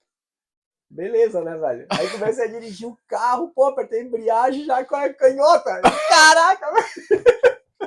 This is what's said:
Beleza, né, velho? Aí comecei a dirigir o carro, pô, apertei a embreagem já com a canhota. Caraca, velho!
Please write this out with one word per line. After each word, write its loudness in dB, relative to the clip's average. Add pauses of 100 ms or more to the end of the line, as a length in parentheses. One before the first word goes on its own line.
(920)
Beleza, -2
né, -10
velho? -6
Aí -4
comecei -4
a -6
dirigir -16
o -18 (100)
carro, -4
pô, 2
apertei -4
a -12
embreagem 0
já -2
com -6
a -4
canhota. 2 (280)
Caraca, 4
velho! -2 (640)